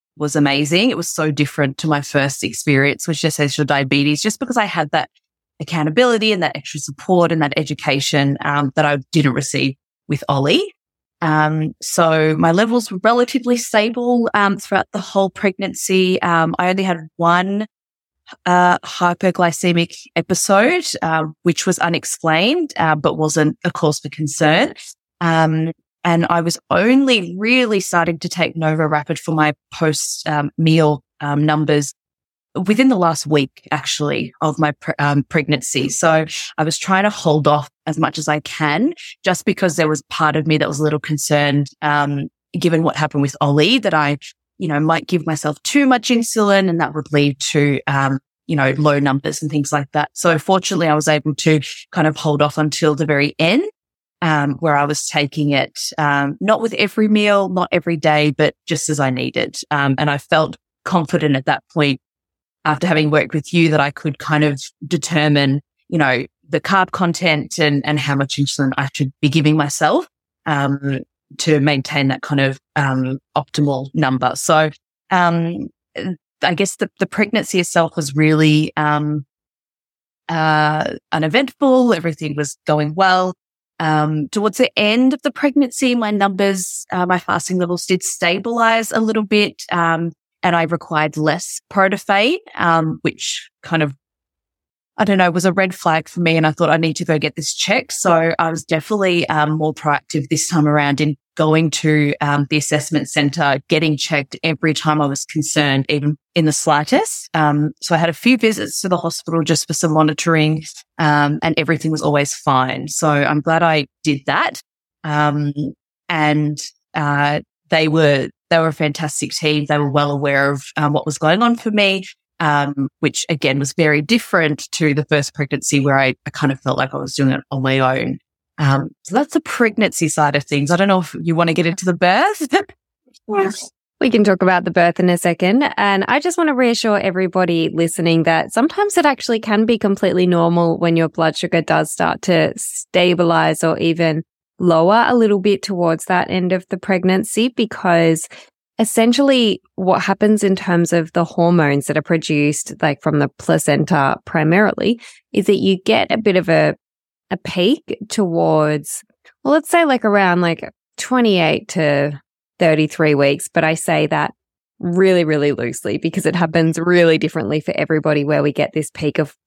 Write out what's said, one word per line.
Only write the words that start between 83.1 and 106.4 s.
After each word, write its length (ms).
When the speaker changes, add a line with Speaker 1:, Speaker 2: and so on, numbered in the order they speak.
Speaker 1:
Um, 500
towards 280
the 200
end 360
of 100
the 80
pregnancy, 640
my 160
numbers, 800
uh, 140
my 120
fasting 400
levels 280
did 180
stabilize 880
a 80
little 240
bit. 480
Um, 400
and 120
I 80
required 540
less 520
Protophate, 720
um, 460
which 480
kind 200
of, 120
I 80
don't 120
know, 140
was 140
a 80
red 200
flag 360
for 100
me. 180
And 80
I 60
thought, 180
"I 80
need 200
to 80
go 120
get 180
this 180
checked." 400
So 440
I 120
was 140
definitely, 640
um, 280
more 160
proactive 560
this 200
time 180
around 340
in 140
going 340
to, 480
um, 300
the 80
assessment 520
centre, 600
getting 280
checked 460
every 300
time 280
I 40
was 200
concerned, 640
even 300
in 100